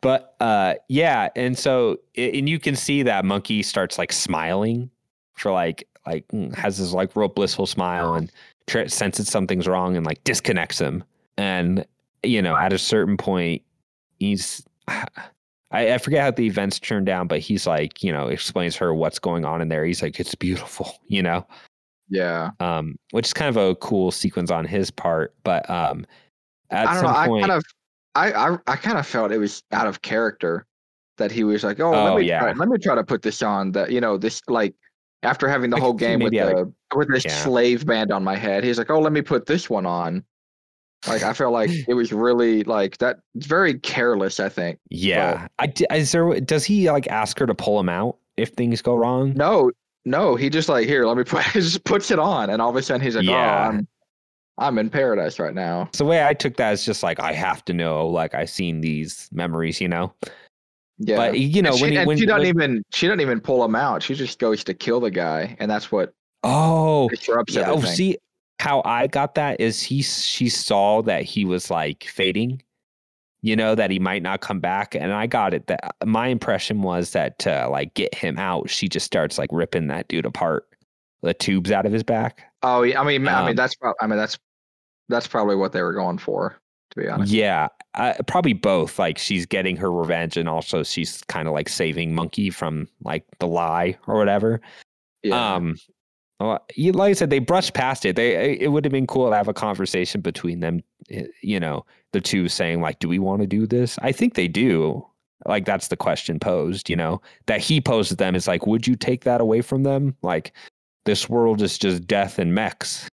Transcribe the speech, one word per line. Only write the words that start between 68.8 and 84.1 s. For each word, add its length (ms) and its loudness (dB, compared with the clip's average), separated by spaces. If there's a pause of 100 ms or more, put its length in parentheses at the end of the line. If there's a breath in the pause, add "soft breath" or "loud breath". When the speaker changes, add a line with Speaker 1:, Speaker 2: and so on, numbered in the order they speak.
Speaker 1:
I 220 0
got 300 0
that 240 0
is 200 0
he 200 -2
s-, 220 -4
she 260 0
saw 540 2
that 200 0
he 220 -2
was, 260 -2
like, 340 -2
fading, 560 -2 (800)
you 120 2
know, 220 4
that 160 2
he 80 0
might 220 0
not 180 -4
come 180 -6
back, 380 -2
and 160 -2
I 160 -2
got 260 0
it, 140 -6
that, 260 -4 (100)
my 240 2
impression 540 -2
was 300 -2
that 280 -2
to, 300 0
like, 240 -4
get 200 -2
him 240 -4
out, 300 -2
she 200 -2
just 180 -4
starts, 320 0
like, 140 -4
ripping 360 -2
that 200 -6
dude 180 -4
apart, 420 -2 (540)
the 120 0
tubes 360 0
out 160 2
of 60 2
his 100 0
back. 400 -2 (220 loud breath)
Speaker 2:
Oh, 180 4
yeah, 180 2
I 40 2
mean, 240 2
I 140 2
mean, 80 0
Speaker 1:
Um, 60 0
Speaker 2:
that's 200 0
prob-, 240 -2
I 80 0
mean, 100 0